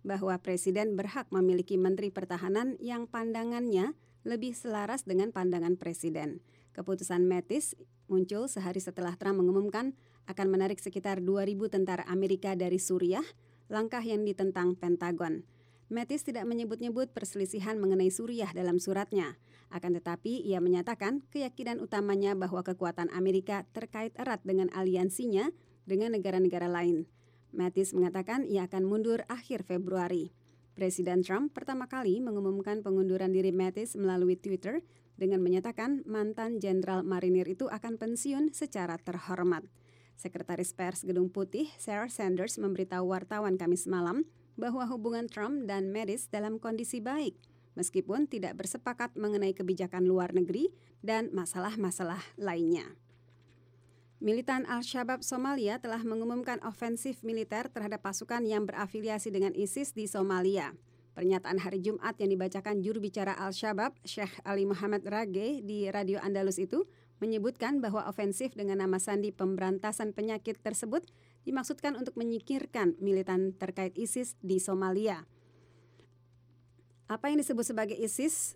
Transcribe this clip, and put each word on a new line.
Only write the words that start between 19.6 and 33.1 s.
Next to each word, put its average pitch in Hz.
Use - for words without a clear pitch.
Akan 180
tetapi, 175
ia 185
menyatakan 196
keyakinan 247
utamanya 202
bahwa 185
kekuatan 175
Amerika 190
terkait 226
erat 240
dengan 190
aliansinya 190
dengan 214
negara-negara 185
lain. 170
Mattis 185
mengatakan 185
ia 196
akan 185
mundur 220
akhir 233
Februari. 180
Presiden 185
Trump 208
pertama 262
kali 247
mengumumkan 202
pengunduran 190